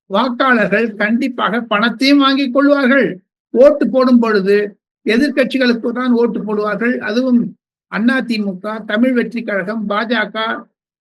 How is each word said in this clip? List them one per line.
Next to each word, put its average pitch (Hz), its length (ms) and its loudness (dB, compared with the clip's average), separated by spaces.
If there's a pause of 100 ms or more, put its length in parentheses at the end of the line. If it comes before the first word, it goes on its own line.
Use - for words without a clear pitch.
(120)
வாக்காளர்கள் 226 840 0
கண்டிப்பாக 226 680 -2
பணத்தையும் 233 580 2
வாங்கிக் 269 340 2
கொள்வார்கள். 277 680 2 (280)
ஓட்டு 285 380 4
போடும் 254 300 4
பொழுது 208 600 0 (300)
எதிர்க்கட்சிகளுக்கு 247 840 0
தான் 247 200 -2
ஓட்டு 233 320 0
போடுவார்கள். 208 540 -2
அதுவும் 233 580 -2 (300)
அண்ணா 247 340 -2
திமுக, 214 640 -6
தமிழ் 233 280 0
வெற்றி 233 300 -2
கழகம், 202 460 -6
பாஜக, 220 760 -4 (460)